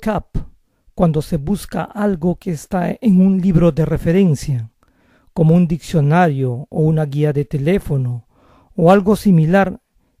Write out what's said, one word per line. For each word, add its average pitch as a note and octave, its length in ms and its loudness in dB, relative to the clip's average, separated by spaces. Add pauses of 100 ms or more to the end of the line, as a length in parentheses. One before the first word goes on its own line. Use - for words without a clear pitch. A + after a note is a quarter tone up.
up - 420 -6 (460)
cuando D#3+ 260 0
se - 160 -6
busca E3 460 -6
algo F3+ 540 -4
que - 140 -10
está F3+ 480 -6
en F#3+ 220 4
un F#3+ 180 2
libro F3 320 2
de D#3 140 -2
referencia, D#3 880 0 (640)
como D#3+ 220 2
un F3 120 2
diccionario D3 1000 0
o - 120 -4
una D#3 240 0
guía D3 280 -2
de C#3+ 120 -2
teléfono C#3 840 -4 (480)
o F3 160 4
algo G3+ 240 4
similar F#3 680 2 (400)